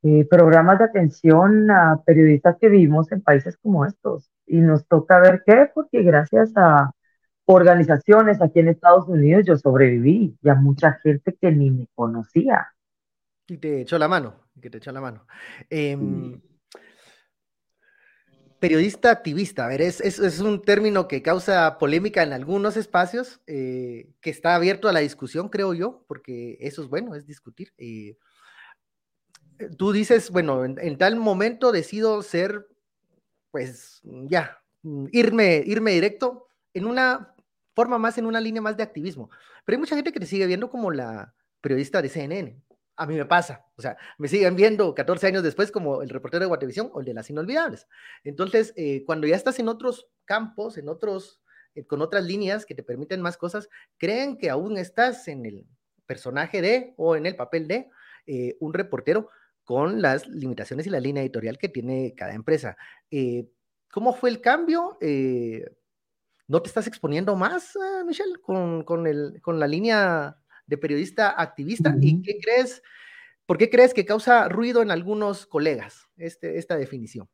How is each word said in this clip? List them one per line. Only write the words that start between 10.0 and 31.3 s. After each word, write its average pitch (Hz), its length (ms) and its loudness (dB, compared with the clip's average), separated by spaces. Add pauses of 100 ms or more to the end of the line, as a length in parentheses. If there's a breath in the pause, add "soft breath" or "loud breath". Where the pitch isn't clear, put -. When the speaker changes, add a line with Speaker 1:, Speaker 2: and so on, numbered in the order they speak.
Speaker 1:
y 151 80 4
a 135 60 6
mucha 139 380 4 (100)
gente 151 320 0
que 180 160 0
ni 143 200 2
me 123 220 -4
conocía. 117 760 -2 (760)
Speaker 2:
Y 170 100 -16
te 143 240 -6
echó 165 160 -6
la 151 100 0
mano, 151 280 -2 (200)
y 131 60 -20
que 123 80 -20
te 113 80 -20
echó 127 160 -16
la 135 80 -12
mano. 117 240 -14 (440 loud breath)
Em, 139 640 -6
Speaker 1:
Sí. - 80 -20 (2250 soft breath)
Speaker 2:
periodista 185 500 2
activista, 170 560 -2
a - 20 -6
ver, 135 140 -4
es, 170 200 -2
es, 196 180 -4
es 175 220 -2
un 208 200 -2
término 202 460 0
que 135 140 -6
causa 175 560 0
polémica 165 460 0
en 143 100 -4
algunos 196 440 -4
espacios, 208 680 -4
eh, 127 640 -10 (100)
que 165 80 -8
está 170 240 -2
abierto 190 340 0
a 190 60 2
la 160 60 0
discusión, 147 500 -6
creo 196 240 -4
yo, 185 340 -10
porque 120 520 -16
eso 143 240 -12
es 123 60 -16
bueno, 180 260 -8
es 143 100 -20
discutir. - 520 -20
Eh, 110 400 -18 (1600 soft breath)
tú 196 160 -2
dices, 214 360 2
bueno, 151 360 -2
en, 135 140 -8
en 151 180 -8
tal 196 180 2
momento 226 560 -2